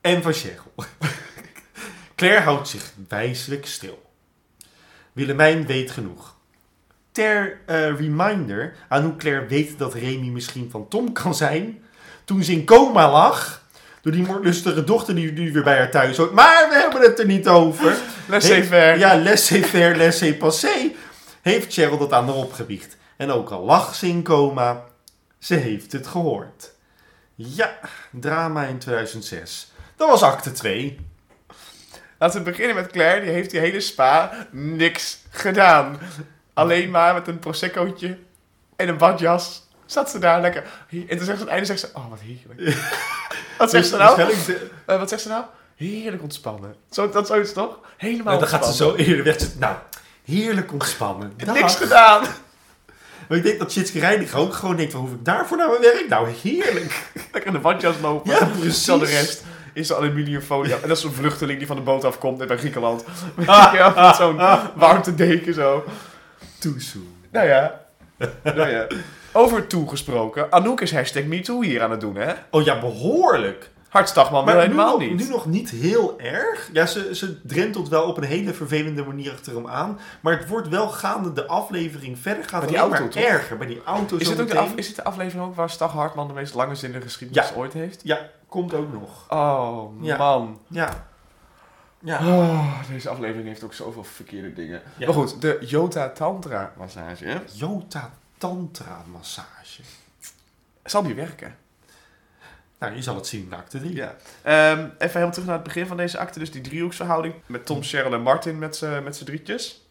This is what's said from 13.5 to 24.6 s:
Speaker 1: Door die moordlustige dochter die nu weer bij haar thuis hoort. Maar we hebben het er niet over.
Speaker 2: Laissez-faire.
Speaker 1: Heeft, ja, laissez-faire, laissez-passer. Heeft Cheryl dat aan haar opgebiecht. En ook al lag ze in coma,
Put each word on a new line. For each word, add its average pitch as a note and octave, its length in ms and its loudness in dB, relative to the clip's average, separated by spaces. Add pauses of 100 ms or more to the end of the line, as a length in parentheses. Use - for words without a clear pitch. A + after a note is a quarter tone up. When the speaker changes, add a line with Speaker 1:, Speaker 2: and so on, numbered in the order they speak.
Speaker 1:
Door D#3+ 100 -2
die F3+ 140 0
moordlustige F3+ 580 0
dochter G#3+ 300 0
die E3 180 -2
nu D#3+ 200 -4
weer D3 100 2
bij C#3 160 4
haar B2+ 120 2
thuis C3 260 2
hoort. D#3+ 160 2
Maar D#4 360 10
we D4+ 60 0
hebben C#4 260 4
het A#3 180 8
er A3 80 0
niet G3 220 2
over. E3 480 6 (320)
Speaker 2:
Laissez-faire. F3+ 580 6
Speaker 1:
Heeft, E3 140 6
ja, F#3+ 180 8
laissez-faire, E3+ 760 4
laissez-passer. E3+ 960 2 (520)
Heeft G3+ 300 0
Cheryl D3 260 2
dat C#3+ 140 0
aan A#2+ 140 4
haar C3+ 80 -2
opgebiecht. A#2 600 -8 (200)
En C#3 140 -6
ook A#2+ 200 -4
al F#2 140 -8
lag - 300 4
ze - 120 -6
in F3 160 -2
coma, C#3 640 0 (540)